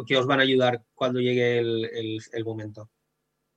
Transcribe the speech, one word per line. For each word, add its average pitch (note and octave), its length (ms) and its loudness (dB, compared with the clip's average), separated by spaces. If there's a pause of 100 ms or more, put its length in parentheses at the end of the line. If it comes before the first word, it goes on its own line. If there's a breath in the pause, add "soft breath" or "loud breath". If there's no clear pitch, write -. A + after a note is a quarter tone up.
que C3+ 100 2
os B2+ 100 2
van C3+ 140 2
a - 20 6
ayudar B2+ 400 2 (120)
cuando B2+ 240 -2
llegue B2 400 2
el, A2+ 280 0
el, A2 340 -6 (120)
el A2+ 120 -6
momento? A2 460 -10 (680)